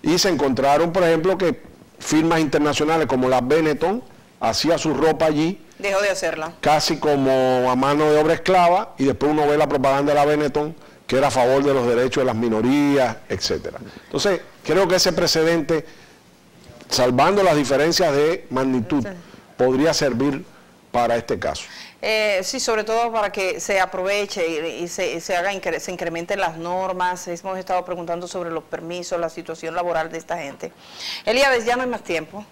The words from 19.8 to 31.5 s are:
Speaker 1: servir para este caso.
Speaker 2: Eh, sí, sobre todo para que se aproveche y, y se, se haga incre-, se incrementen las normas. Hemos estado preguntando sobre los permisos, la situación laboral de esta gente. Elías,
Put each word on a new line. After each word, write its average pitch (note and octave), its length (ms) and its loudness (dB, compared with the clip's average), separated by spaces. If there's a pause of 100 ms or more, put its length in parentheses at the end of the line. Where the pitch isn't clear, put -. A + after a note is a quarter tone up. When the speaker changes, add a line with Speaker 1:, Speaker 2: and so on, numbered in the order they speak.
Speaker 1:
servir C#3 500 -2 (480)
para A#2 240 2
este A2+ 220 -4
caso. - 260 -6 (380)
Speaker 2:
Eh, G#3+ 420 0
sí, B3+ 160 -6
sobre A3 240 -2
todo A3+ 280 -2
para G#3 200 -2
que F#3 280 -4
se F#3+ 200 -2
aproveche F#3+ 680 -2 (320)
y, E3+ 60 -6
y E3+ 40 -10
se, E3 320 -6
se F#3+ 160 -6
haga F#3 160 -2
incre-, F#3 280 -6
se - 100 -10
incrementen F3 480 -6
las E3 180 -4
normas. F3+ 720 -6
Hemos F#3 300 -8
estado F3+ 260 -4
preguntando F3 440 -8
sobre E3+ 220 -8
los D#3+ 140 -6
permisos, E3+ 540 -8
la E3+ 120 -4
situación D#3+ 440 -12
laboral E3+ 360 -4
de E3 80 -10
esta D#3+ 180 -8
gente. D#3 360 -12 (520)
Elías, B3 400 2